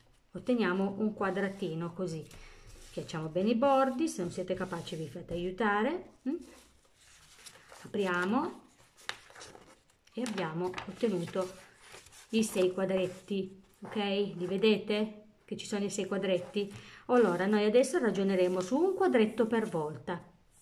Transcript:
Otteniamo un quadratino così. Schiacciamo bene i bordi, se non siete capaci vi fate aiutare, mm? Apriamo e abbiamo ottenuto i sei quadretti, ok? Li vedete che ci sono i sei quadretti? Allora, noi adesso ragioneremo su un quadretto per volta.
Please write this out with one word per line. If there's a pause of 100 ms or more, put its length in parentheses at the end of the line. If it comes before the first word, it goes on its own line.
(340)
Otteniamo
un
quadratino
così. (640)
Schiacciamo
bene
i
bordi,
se
non
siete
capaci
vi
fate
aiutare, (120)
mm? (1500)
Apriamo (1500)
e
abbiamo
ottenuto (800)
i
sei
quadretti, (200)
ok?
Li
vedete (200)
che
ci
sono
i
sei
quadretti? (360)
Allora,
noi
adesso
ragioneremo
su
un
quadretto
per
volta. (380)